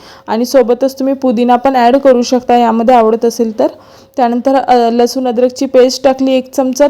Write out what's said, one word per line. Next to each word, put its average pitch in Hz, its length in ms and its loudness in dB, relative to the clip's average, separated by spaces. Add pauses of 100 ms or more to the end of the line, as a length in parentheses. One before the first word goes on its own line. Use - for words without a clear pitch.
(280)
आणि 226 180 -4
सोबतच 247 540 0
तुम्ही 269 140 -2
पुदिना 247 420 0
पण 262 200 -2
ॲड 247 220 2
करू 262 240 2
शकता 247 360 0
यामध्ये 233 380 2
आवडत 226 300 2
असेल 226 340 -4
तर. - 80 0 (500)
त्यानंतर, 247 380 0
अ, 247 340 2
लसूण 240 380 -2
अद्रकची 247 380 -2
पेस्ट 262 380 0
टाकली 269 280 0
एक 254 220 -2
चमचा, 262 360 0